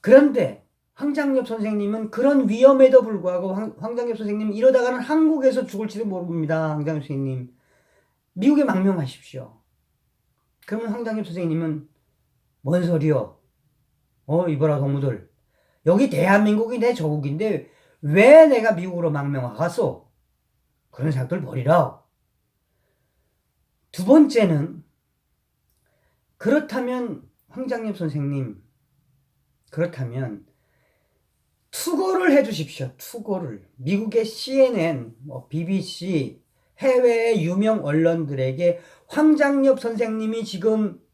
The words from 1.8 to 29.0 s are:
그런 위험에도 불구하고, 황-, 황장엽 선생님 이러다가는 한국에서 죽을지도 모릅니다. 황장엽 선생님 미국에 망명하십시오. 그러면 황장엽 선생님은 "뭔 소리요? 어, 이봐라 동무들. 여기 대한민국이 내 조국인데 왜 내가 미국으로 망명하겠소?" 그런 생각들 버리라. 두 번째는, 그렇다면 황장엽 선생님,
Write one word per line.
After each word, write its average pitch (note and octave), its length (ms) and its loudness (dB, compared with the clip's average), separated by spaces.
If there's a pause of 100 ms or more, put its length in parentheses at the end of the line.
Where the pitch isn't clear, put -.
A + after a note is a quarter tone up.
그런 C4 360 2
위험에도 C4 540 8
불구하고, F#3+ 520 -4
황-, A3 220 -8
황장엽 A#3 400 -6
선생님 G#3+ 360 -6
이러다가는 B3+ 480 2
한국에서 C#4+ 680 2
죽을지도 G#3 380 -8
모릅니다. E3 680 -4
황장엽 D3+ 320 -4
선생님 C3+ 500 -8 (840)
미국에 C#4 280 2
망명하십시오. F#3 1000 -4 (1040)
그러면 A3 260 -6
황장엽 A3 360 -6
선생님은 E3 600 -4 (720)
"뭔 E3+ 260 0
소리요? D3+ 540 -2 (880)
어, E3+ 200 0
이봐라 D3 320 0
동무들. C#3 500 -4 (580)
여기 G#3 220 4
대한민국이 G#3 680 2
내 A#3 160 0
조국인데 D3+ 720 -4 (340)
왜 A#3 440 8
내가 A3+ 280 2
미국으로 E3+ 360 -4
망명하겠소?" C#3+ 1000 -6 (840)
그런 D3+ 180 -4
생각들 C3 320 -4
버리라. C#3 580 0 (1900)
두 F3+ 140 -10
번째는, G#3 800 4 (1500)
그렇다면 B3 920 -4 (200)
황장엽 A3+ 480 -8
선생님, C#3 680 -6 (1080)